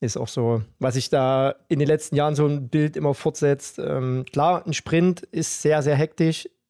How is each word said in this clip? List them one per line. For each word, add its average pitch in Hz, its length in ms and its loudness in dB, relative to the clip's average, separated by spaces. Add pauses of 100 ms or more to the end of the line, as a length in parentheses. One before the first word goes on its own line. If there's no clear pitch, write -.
Ist 113 140 -4
auch 123 100 -4
so, 117 340 0 (180)
was 131 160 0
sich 131 140 -4
da 135 460 2 (140)
in 156 100 0
den 143 80 2
letzten 151 280 0
Jahren 147 200 2
so 151 100 2
ein 143 220 -2
Bild 151 300 0
immer 147 160 0
fortsetzt. - 680 -2
Ähm, 131 520 -4
klar, 170 340 2
ein 156 80 -4
Sprint 170 480 0
ist - 400 -6
sehr, 151 200 4
sehr 143 140 2
hektisch, 160 540 0 (200)